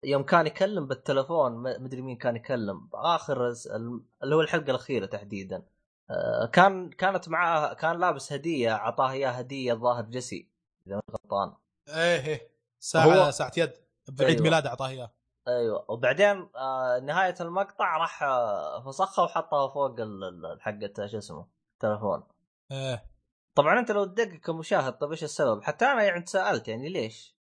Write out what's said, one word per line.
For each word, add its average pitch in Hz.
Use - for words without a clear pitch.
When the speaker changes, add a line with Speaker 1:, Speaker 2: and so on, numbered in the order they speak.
Speaker 1:
يوم 139
كان 165
يكلم 190
بالتلفون، 135
ما، 123
مدري 127
مين 131
كان 117
يكلم. 113
آخر 131
الس-، 120
ال-، 117
اللي 143
هو 156
الحلقة 151
الأخيرة 123
تحديدًا. 98
آه، -
كان، 185
كانت 185
معاه، 165
كان 170
لابس 156
هدية، 143
عطاه 120
إياه 135
هدية 127
الظاهر 120
جيسي، 117
إذا 95
ماني 104
غلطان. -
Speaker 2:
إيه، 160
إيه. 151
ساعة، 165
Speaker 1:
هو 143
Speaker 2:
ساعة 131
يد. 160
بعيد 135
Speaker 1:
أيوة. 151
Speaker 2:
ميلاده 160
عطاه 131
إياه. 127
Speaker 1:
أيوة. 120
وبعدين، 156
آه، 127
نهاية 170
المقطع 180
راح، 160
آه، 113
فسخها 180
وحطها 156
فوق 135
ال-، 104
ال-، 85
حقة 104
شو 107
اسمه؟ 85
تلفون. 107
Speaker 2:
إيه. 135
Speaker 1:
طبعًا 156
أنت 226
لو 202
تدقق 190
كمشاهد، 160
طب 147
إيش 156
السبب؟ 139
حتى -
أنا 254
يعني 175
تساءلت، 185
يعني 120
ليش؟ 131